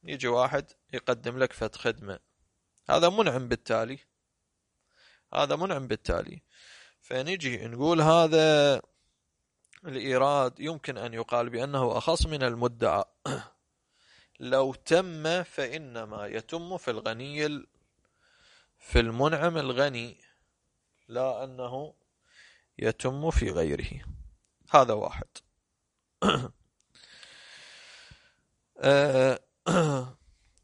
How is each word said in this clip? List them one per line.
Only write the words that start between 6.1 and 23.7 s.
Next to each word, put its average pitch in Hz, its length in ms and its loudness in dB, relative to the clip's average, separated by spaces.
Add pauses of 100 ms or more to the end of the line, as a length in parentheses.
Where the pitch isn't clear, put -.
فنجي 131 680 -6
نقول 143 340 2
هذا 156 800 6 (1040)
الإيراد 131 760 0
يمكن 147 380 -8
أن 117 160 -10
يقال 117 360 -2
بأنه 127 480 0
أخص 165 280 2
من 151 160 -2
المدعى. 117 640 0 (220)
<clears throat> 127 260 -8 (880)
لو 131 340 0
تم 170 680 0
فإنما 117 840 -8
يتم 165 500 -8
في 147 140 -8
الغني 123 560 -6
ال-، 147 200 -6 (1120)
في - 220 2
المنعم 147 580 0
الغني، 127 640 -4 (880)
لا 123 360 -4
أنه 131 500 -10 (840)
يتم 135 520 -2
في - 200 2
غيره. 76 540 -4 (680)